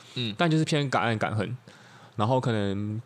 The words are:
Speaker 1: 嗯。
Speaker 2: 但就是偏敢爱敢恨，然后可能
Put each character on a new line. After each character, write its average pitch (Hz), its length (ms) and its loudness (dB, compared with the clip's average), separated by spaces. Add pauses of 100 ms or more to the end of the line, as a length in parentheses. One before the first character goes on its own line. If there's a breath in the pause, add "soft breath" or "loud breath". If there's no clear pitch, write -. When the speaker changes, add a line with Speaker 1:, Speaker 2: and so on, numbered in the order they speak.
(140)
Speaker 1:
嗯。 117 240 -6
Speaker 2:
但 175 100 4
就 160 100 4
是 160 60 2
偏 143 260 0
敢 123 120 2
爱 113 140 2
敢 - 180 -2
恨， 107 220 -4 (580 loud breath)
然 107 140 0
后 131 100 4
可 123 140 0
能 104 540 -2